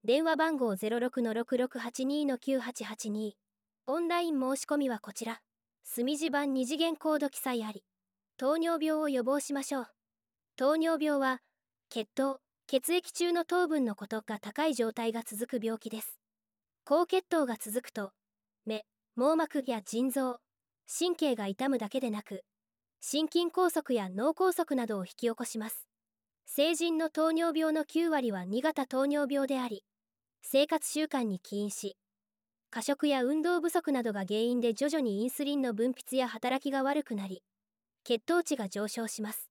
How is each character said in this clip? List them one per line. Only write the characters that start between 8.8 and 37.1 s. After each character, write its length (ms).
病 160
を 80
予 140
防 160
し 140
ま 100
し 140
ょ 60
う。 60
糖 200
尿 260
病 180
は、 200
血 260
糖、 260
血 260
液 200
中 200
の 120
糖 240
分 160
の 100
こ 140
と 140
が 180
高 260
い 80
状 180
態 200
が 100
続 380
く 40
病 140
気 120
で 100
す。 180
高 220
血 220
糖 180
が 100
続 260
く 80
と、 220
目、 200
網 220
膜 300
や 160
腎 280
臓、 300
神 260
経 220
が 100
痛 220
む 100
だ 100
け 120
で 100
な 120
く、 220
心 260
筋 200
梗 240
塞 240
や 140
脳 240
梗 200
塞 240
な 100
ど 120
を 60
引 60
き 60
起 180
こ 100
し 140
ま 100
す。 180
成 280
人 240
の 120
糖 220
尿 240
病 160
の 120
九 240
割 240
は 120
二 180
型 240
糖 200
尿 260
病 140
で 140
あ 80
り、 160
生 260
活 240
習 140
慣 200
に 140
起 200
因 120
し、 260
過 120
食 240
や 160
運 200
動 180
不 80
足 240
な 100
ど 100
が 80
原 200
因 200
で 120
徐 160
々 120
に 220
イ 40
ン 40
ス 140
リ 120
ン 60
の 120
分 160
泌 260
や 100
働 340
き 100
が 120
悪 220
く 100